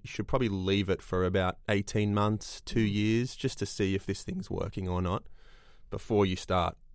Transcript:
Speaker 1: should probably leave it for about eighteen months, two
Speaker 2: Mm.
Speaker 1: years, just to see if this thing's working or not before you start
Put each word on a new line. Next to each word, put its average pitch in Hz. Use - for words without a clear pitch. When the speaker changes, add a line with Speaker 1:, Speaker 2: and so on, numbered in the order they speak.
Speaker 1:
should -
probably 127
leave 98
it 92
for 92
about 92
eighteen 104
months, 107
two 113
Speaker 2:
Mm. 101
Speaker 1:
years, 113
just -
to 101
see 98
if -
this -
thing's 92
working 92
or 90
not 90
before 104
you 92
start 90